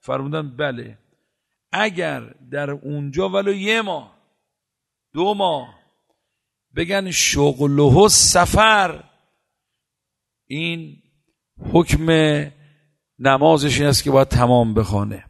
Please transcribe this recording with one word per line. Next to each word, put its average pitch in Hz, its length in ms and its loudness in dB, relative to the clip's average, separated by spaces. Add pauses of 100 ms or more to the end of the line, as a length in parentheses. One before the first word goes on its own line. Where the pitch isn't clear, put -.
فرمودن 139 560 -8
بله. 117 420 -10 (720)
اگر 175 480 -4 (300)
در 143 200 -6
اونجا 143 580 -6
ولو 196 260 -2
یه 208 280 -2
ماه، 151 340 -10 (960)
دو 185 220 -2
ماه 156 440 -6 (1000)
بگن 185 340 -4
شغله 143 1000 4
سفر، 190 960 2 (1400)
این 160 560 -10 (720)
حکم 160 380 2 (1080)
نمازش 135 600 2
این 147 80 2
است 127 140 2
که 143 80 -2
باید 135 180 4
تمام 120 460 2
بخوانه. 104 560 -4